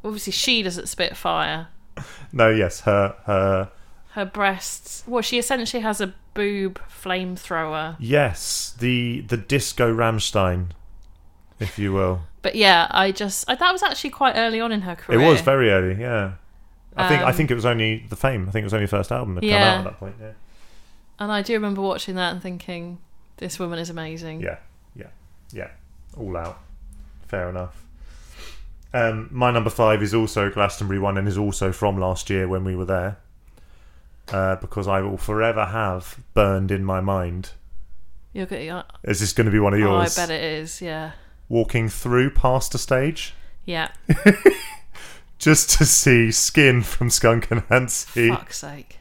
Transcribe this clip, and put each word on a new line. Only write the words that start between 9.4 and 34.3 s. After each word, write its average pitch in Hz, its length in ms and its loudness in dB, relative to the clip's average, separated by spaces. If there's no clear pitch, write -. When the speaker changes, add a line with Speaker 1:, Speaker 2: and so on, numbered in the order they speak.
Speaker 2:
Rammstein, 101 760 0
if 107 200 -8
you 101 140 0
will. 92 300 0
Speaker 1:
But - 140 -2
yeah, 190 340 6
I 190 200 2
just, 196 380 -6
I, 254 80 0
that 359 160 2
was 370 100 -2
actually 311 280 -2
quite 262 260 0
early 226 240 0
on 233 100 -2
in 208 120 -2
her 180 140 -8
Speaker 2:
It 117 80 4
was 147 240 8
Speaker 1:
career. - 20 -6
Speaker 2:
very 135 280 4
early, 95 300 2
yeah. 110 320 -2
I 185 120 2
think, 175 140 4
I 127 80 4
Speaker 1:
Um, 123 40 2
Speaker 2:
think 151 160 2
it - 40 2
was 117 120 0
only 113 440 2
The 101 60 -10
Fame. 113 320 -2
I 95 40 -6
think 110 100 -2
it 107 40 -4
was 101 80 -2
only 104 120 0
the - 40 -2
first 101 200 -2
album 120 260 -4
that 90 60 -6
came 214 80 0
Speaker 1:
Yeah. 196 240 4
Speaker 2:
out - 40 -2
at 185 60 -6
that 185 140 -10
point, 196 220 -14
yeah. 107 120 -16
Speaker 1:
And 208 140 -4
I 208 100 0
do 233 120 -2
remember 202 260 -2
watching 190 360 -4
that 180 160 -2
and 180 100 -10
thinking, 175 560 -12
"This 175 200 -10
woman 170 200 -6
is 170 120 -8
amazing." 160 500 -10
Speaker 2:
Yeah, - 180 -6
yeah, - 100 -18
yeah. - 160 -12
All 95 180 -8
out. 85 220 -10
Fair 90 200 -4
enough. 90 300 -10
Um, 113 380 -2
my 123 200 2
number 117 200 0
five 107 320 4
is 104 100 -2
also 107 360 2
a - 20 -2
Glastonbury 101 480 0
one 98 180 0
and 98 100 0
is 98 120 -2
also 98 340 0
from 98 260 0
last 92 300 -2
year 95 180 0
when 92 180 -2
we 92 120 -2
were 90 80 -4
there. 92 320 -2